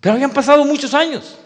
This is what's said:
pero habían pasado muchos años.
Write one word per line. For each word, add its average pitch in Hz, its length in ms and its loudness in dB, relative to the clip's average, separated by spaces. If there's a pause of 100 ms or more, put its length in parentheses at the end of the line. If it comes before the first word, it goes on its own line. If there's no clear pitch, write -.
pero 208 140 0
habían 262 160 -2
pasado 277 340 2
muchos 277 300 -4
años. 311 520 -4